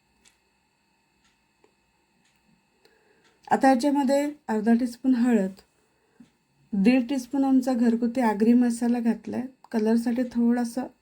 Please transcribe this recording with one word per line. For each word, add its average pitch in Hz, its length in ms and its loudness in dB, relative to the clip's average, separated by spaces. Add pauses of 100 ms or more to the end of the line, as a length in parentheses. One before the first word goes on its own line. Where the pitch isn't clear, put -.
(3500)
आता 254 180 4
याच्यामध्ये 277 640 0 (160)
अर्धा 220 260 0
टीस्पून 254 420 -2
हळद, 226 360 2 (1200)
दीड 240 360 2
टीस्पून 269 340 -4
आमचा 262 300 2
घरगुती 233 480 0
आगरी 220 320 2
मसाला 240 460 0
घातलाय. 226 420 -4 (300)
कलरसाठी 233 520 0
थोडासा 240 580 -2 (200)